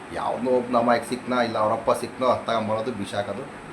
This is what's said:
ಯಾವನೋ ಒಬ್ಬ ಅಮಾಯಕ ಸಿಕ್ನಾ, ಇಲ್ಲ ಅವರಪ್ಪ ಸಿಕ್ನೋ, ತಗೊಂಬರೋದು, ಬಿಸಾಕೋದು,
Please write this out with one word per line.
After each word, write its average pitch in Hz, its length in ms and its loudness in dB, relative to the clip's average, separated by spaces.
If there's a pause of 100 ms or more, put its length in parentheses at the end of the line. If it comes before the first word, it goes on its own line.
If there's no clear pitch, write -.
(140)
ಯಾವನೋ 117 380 -2
ಒಬ್ಬ 123 260 2
ಅಮಾಯಕ 117 320 4
ಸಿಕ್ನಾ, 123 320 0
ಇಲ್ಲ 110 160 0
ಅವರಪ್ಪ 110 340 2
ಸಿಕ್ನೋ, 120 560 0
ತಗೊಂಬರೋದು, 110 440 0
ಬಿಸಾಕೋದು, 101 520 -4 (300)